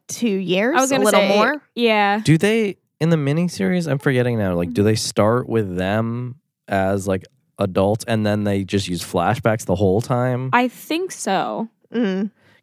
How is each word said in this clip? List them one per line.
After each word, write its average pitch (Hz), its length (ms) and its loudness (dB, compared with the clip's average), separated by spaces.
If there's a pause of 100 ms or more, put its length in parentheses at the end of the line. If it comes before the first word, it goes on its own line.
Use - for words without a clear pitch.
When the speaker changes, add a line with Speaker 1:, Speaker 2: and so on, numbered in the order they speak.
Speaker 1:
two - 220 -4
years, 190 480 0
Speaker 2:
I 254 60 4
was 262 80 0
gonna 233 120 2
Speaker 1:
a 208 40 4
little 208 140 6
Speaker 2:
say, 196 160 2
Speaker 1:
more. 254 260 2 (120)
Speaker 2:
yeah. 214 480 2
Speaker 3:
Do 160 140 4
they, 208 400 0 (240)
in 160 80 2
the 165 80 4
miniseries, 165 760 0
I'm 135 80 0
forgetting 123 400 2
now, 95 160 0
like, 85 200 -2
do 101 80 2
they 107 120 4
start 110 540 0
with 101 280 -2
them 113 580 -4 (340)
as, 98 400 0
like, 95 160 -2 (340)
adults 98 480 0
and 110 200 -2
then 104 180 0
they 98 200 0
just 98 220 -2
use 87 160 -6
flashbacks 107 640 -2
the 92 120 0
whole 98 260 2
time? 127 500 -2
Speaker 2:
I 254 160 2
think 349 420 -6
so. 190 580 -4 (260)
Speaker 1:
Mm. 196 380 -2 (300)